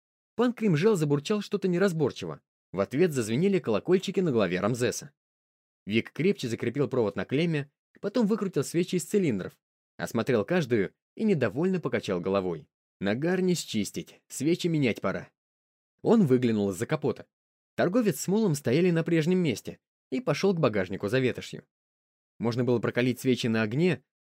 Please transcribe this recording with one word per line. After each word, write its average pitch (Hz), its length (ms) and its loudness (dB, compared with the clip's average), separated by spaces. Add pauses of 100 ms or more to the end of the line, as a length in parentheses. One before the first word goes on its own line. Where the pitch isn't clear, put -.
(360)
Пан 240 160 2
Кримжел 208 440 2
забурчал 151 440 0
что-то 196 280 -4
неразборчиво. 160 720 -2 (320)
В 90 80 -2
ответ 151 320 0
зазвенели 135 480 0
колокольчики 175 600 0
на 170 120 0
голове 95 280 2
Рамзеса. 110 520 -2 (760)
Вик 110 260 -2
крепче 180 360 0
закрепил 117 400 -2
провод 110 260 0
на 98 100 -4
клемме, 151 460 -2 (300)
потом 214 260 0
выкрутил 190 380 -2
свечи 175 320 -2
из 175 80 -2
цилиндров, 143 520 0 (400)
осмотрел 110 480 0
каждую 120 480 0 (220)
и 214 100 -4
недовольно 170 540 0
покачал 107 420 -2
головой. 90 460 -2 (340)
«Нагар 143 420 -2
не 180 120 2
счистить, - 720 -6
свечи 165 380 -2
менять 147 340 0
пора». 90 280 -4 (760)
Он 202 240 4
выглянул 117 440 2
из-за 98 160 -6
капота. 143 400 -4 (500)
Торговец 190 440 0
с - 80 -4
мулом 196 260 2
стояли 151 360 2
на 165 140 2
прежнем 170 340 2
месте 156 400 -2 (320)
и 254 100 -4
пошел 180 340 0
к 165 60 -2
багажнику 101 480 0
за 120 100 2
ветошью. - 460 -4 (760)
Можно 117 260 -2
было 120 140 2
прокалить 120 420 0
свечи 127 260 0
на 110 160 0
огне, 139 400 0 (320)